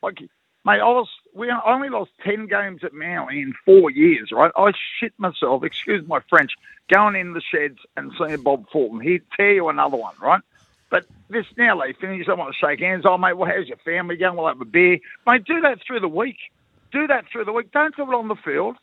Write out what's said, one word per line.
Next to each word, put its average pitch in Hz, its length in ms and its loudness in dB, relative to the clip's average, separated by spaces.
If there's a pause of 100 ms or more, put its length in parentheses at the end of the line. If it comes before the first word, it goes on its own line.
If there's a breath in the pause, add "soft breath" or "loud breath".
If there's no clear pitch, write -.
Like, 190 160 -8 (460)
mate, 202 160 4
I 214 80 4
was, 240 200 2 (260)
we 233 160 -8 (140)
only 262 260 0
lost 214 200 -6 (140)
ten 208 220 -4
games 196 360 -4
at 165 100 -10
Manly 151 480 -8
in 135 140 -8 (100)
four 190 260 10
years, 139 420 4
right? 143 240 4
I 196 160 4 (260)
shit 226 200 -6
myself, 147 440 -2
excuse - 460 -4
my 151 200 -2
French, 160 240 4 (400 soft breath)
going 208 220 6
in 180 200 -4
the 165 60 -6
sheds 147 380 -4 (180)
and 139 220 -10
seeing 151 240 -4
Bob 135 300 0
Fulton. 113 280 0
He'd 120 220 -2 (140)
tear 202 180 4
you 180 140 0
another 143 280 0
one, 104 240 -6
right? 160 220 2 (480)
But - 160 0 (220)
this 208 180 -4 (100)
now 226 240 2
they 135 120 -6
finish, 190 340 -10
they 196 80 0
want 170 200 -8
to - 40 -10
shake 147 220 0
hands. 180 240 -2
"Oh, 185 140 0
mate, 185 180 0
well, 180 140 -4
how's 180 180 -4
your 156 100 -14
family 175 380 -6
going? 180 200 -2
We'll 160 120 -4
have 131 120 -6
a 127 40 -10
beer." 175 340 2 (280 loud breath)
Mate, 240 180 2
do 330 180 -4
that 262 240 0
through 247 140 -6
the 185 80 -4
week. 208 300 -6 (540)
Do 294 160 -2
that 262 200 0
through 226 180 -8
the 208 60 -6
week. 233 200 -6
Don't 302 240 0
do 294 60 -6
it 262 120 -4
on 226 140 -2
the 214 80 -6
field. 175 460 -4